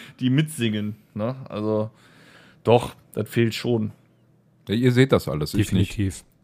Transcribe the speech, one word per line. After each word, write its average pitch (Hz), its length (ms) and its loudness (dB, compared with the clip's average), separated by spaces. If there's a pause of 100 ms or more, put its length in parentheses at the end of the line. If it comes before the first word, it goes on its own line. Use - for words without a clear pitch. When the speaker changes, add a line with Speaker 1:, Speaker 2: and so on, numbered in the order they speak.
(180)
Speaker 1:
die 127 120 0
mitsingen, 113 680 -2 (180)
ne? 113 220 -6 (120)
Also 107 420 -2 (720)
doch, 117 320 4 (180)
das 110 140 -4
fehlt 117 260 0
schon. 110 380 -2 (760)
Speaker 2:
Ja, - 80 -2
ihr 123 160 4
seht 123 220 4
das 101 160 2
alles, 76 260 -4
ich 101 160 0
nicht. 95 220 0
Speaker 3:
Definitiv. 98 320 -4 (200)